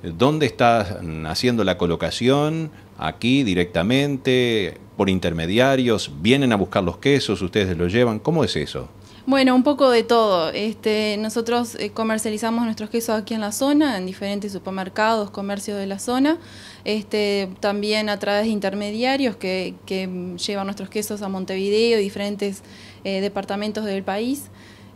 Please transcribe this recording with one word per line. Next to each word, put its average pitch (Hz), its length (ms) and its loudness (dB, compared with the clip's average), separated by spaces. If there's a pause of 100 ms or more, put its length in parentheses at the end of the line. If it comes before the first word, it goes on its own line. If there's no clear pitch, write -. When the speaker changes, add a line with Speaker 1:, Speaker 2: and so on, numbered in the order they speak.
Speaker 1:
¿Dónde 127 440 0
están 92 760 0
haciendo 113 380 0
la 92 140 2
colocación? 135 960 0 (260)
¿Aquí 120 460 0
directamente? 117 1400 0 (180)
¿Por 95 120 4
intermediarios? 95 1000 2 (100)
¿Vienen 127 300 4
a 107 60 4
buscar 95 260 2
los 87 140 -2
quesos? 135 440 2
¿Ustedes 92 360 0
los 87 160 0
llevan? 113 260 2
¿Cómo 156 240 2
es - 140 -2
eso? 67 320 -6 (360)
Speaker 2:
Bueno, 262 300 4
un 254 80 6
poco 285 260 4
de 233 140 4
todo. 202 480 4
Este, 214 680 -2
nosotros, 233 560 -2
eh, 208 140 -6
comercializamos 220 760 -2
nuestros 220 260 -4
quesos 226 320 -2
aquí 214 120 -6
en 220 80 -2
la 208 100 -4
zona, 277 460 2
en 185 80 -4
diferentes 202 480 -6
supermercados, 196 800 -2
comercios 202 460 -6
de 196 80 -6
la 196 140 -6
zona. 269 380 2 (480)
Este, 208 640 -2 (100)
también 208 480 0
a 202 120 -2
través 208 260 0
de 226 60 2
intermediarios 208 840 0
que, 185 400 -4 (100)
que 185 520 -6
llevan 196 300 -4
nuestros 196 200 -8
quesos 208 340 -6
a 202 60 -6
Montevideo 196 720 2
y - 20 4
diferentes, 202 600 -4 (420)
eh, 190 160 -2
departamentos 202 640 -4
del 196 180 -4
país. 226 440 -4 (500)